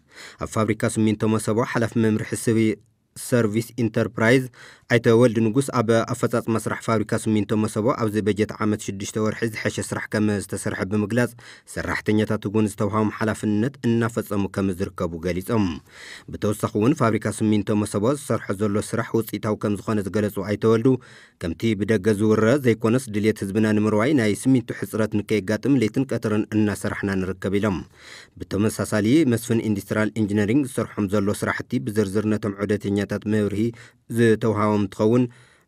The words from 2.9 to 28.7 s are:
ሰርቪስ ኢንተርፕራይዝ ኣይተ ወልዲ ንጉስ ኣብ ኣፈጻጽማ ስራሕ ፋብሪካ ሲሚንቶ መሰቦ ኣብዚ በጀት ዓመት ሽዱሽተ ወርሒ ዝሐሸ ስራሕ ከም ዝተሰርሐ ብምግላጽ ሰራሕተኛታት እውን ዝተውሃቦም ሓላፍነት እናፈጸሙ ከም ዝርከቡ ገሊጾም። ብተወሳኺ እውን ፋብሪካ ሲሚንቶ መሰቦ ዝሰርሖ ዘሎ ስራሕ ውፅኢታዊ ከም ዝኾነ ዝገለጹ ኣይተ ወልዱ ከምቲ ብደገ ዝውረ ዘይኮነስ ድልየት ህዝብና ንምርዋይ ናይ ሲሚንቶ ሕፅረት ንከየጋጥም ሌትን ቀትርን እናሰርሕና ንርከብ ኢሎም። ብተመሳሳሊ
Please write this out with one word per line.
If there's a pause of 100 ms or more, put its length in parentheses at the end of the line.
ሰርቪስ
ኢንተርፕራይዝ (460)
ኣይተ
ወልዲ
ንጉስ
ኣብ (120)
ኣፈጻጽማ
ስራሕ
ፋብሪካ
ሲሚንቶ
መሰቦ
ኣብዚ
በጀት
ዓመት
ሽዱሽተ
ወርሒ
ዝሐሸ
ስራሕ
ከም
ዝተሰርሐ
ብምግላጽ (380)
ሰራሕተኛታት
እውን
ዝተውሃቦም
ሓላፍነት
እናፈጸሙ
ከም
ዝርከቡ
ገሊጾም። (640)
ብተወሳኺ
እውን
ፋብሪካ
ሲሚንቶ
መሰቦ
ዝሰርሖ
ዘሎ
ስራሕ
ውፅኢታዊ
ከም
ዝኾነ
ዝገለጹ
ኣይተ
ወልዱ (520)
ከምቲ (140)
ብደገ
ዝውረ (120)
ዘይኮነስ
ድልየት
ህዝብና
ንምርዋይ
ናይ
ሲሚንቶ
ሕፅረት
ንከየጋጥም
ሌትን
ቀትርን
እናሰርሕና
ንርከብ
ኢሎም። (580)
ብተመሳሳሊ (180)